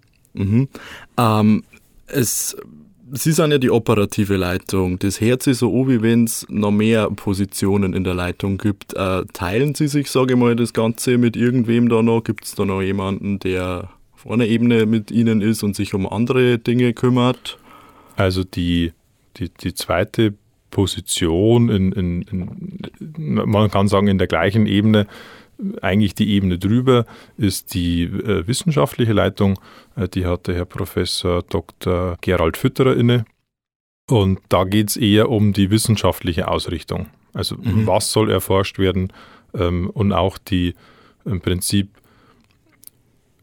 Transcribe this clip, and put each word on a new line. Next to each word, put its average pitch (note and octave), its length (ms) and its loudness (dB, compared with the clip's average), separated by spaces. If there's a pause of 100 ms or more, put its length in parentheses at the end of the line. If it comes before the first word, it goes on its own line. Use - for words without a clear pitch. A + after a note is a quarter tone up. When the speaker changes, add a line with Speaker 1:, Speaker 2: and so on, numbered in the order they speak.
(340)
Speaker 1:
Mhm. A2 340 0 (480)
Ähm, G#2+ 480 4 (420)
es, - 480 -4 (560)
Sie - 220 -2
sind D#3 200 2
ja D3 40 6
die B2+ 140 2
operative G#2 640 2
Leitung. F#2 640 -2
Das G2 240 -4
hört B2 200 2
sich C3+ 140 2
so A2 180 0
an, C3 140 2
wie A#2+ 140 2
wenn's A#2 480 2
noch G#2 200 0
mehr G#2+ 400 2
Positionen G2 840 -2
in F#2+ 100 -2
der F#2 80 -2
Leitung F2+ 460 -4
gibt. - 340 -4
Äh, F#2 400 -2
teilen A#2+ 420 -2
Sie D3+ 140 0
sich, C#3 220 -2
sag B2+ 200 2
ich B2+ 60 2
mal, A#2+ 180 4
das A#2 200 -2
Ganze A2+ 420 0
mit A#2+ 180 2
irgendwem A#2+ 540 2
da A2+ 140 2
noch? A2+ 200 2
Gibt's - 320 -8
da G2+ 120 -2
noch F#2+ 160 -2
jemanden, G2 560 -2
der F#2 500 -4 (240)
auf - 180 -16
einer A#2 140 0
Ebene A2+ 400 2
mit G#2+ 260 0
Ihnen A2+ 300 2
ist A2 220 0
und G#2 120 -2
sich G2+ 200 -4
um F#2+ 120 -2
andere B2 520 0
Dinge B2 340 0
kümmert? B2 680 0 (580)
Speaker 2:
Also F#2+ 280 0
die, F2 480 -2 (460)
die, F2 100 -8
die - 240 -8
zweite G#2 640 0 (360)
Position G2 1000 2
in, F#2+ 220 2
in, F2 300 -4
in, - 1120 -10 (120)
man G#2+ 240 2
kann G2 180 2
sagen, G2+ 200 2
in G2 100 2
der F2+ 80 0
gleichen F#2+ 400 2
Ebene, G#2 400 2 (760)
eigentlich G2 320 0
die G#2 160 0
Ebene F#2+ 280 0
drüber, A#2+ 460 2 (320)
ist - 380 -4
die, F2 300 0
äh, F2 420 -4
wissenschaftliche C3 640 0
Leitung. G2 460 2 (380)
Äh, F#2 120 -2
die F2+ 180 -4
hat F2 200 -4
der F#2 80 -2
Herr F2 120 -4
Professor F2+ 760 -4
Doktor F2+ 800 -4
Gerald E2+ 360 0
Fütterer C3 400 0
inne. A#2+ 280 2 (840)
Und G2 300 2 (120)
da F#2+ 140 4
geht's G#2 320 0
eher G#2+ 340 4
um G#2 220 2
die G2 180 2
wissenschaftliche F#2+ 800 0
Ausrichtung. - 580 -6 (260)
Also - 240 -6
Speaker 1:
Mhm. G#2+ 300 0
Speaker 2:
was F#2+ 260 0
soll A2 180 2
erforscht F#2+ 480 0
werden? F#2 340 0 (400)
Ähm, F2+ 380 -2
und G2+ 220 0
auch F2 260 0
die, F2+ 360 -2 (500)
im F#2+ 160 -4
Prinzip G2 480 -2 (1500)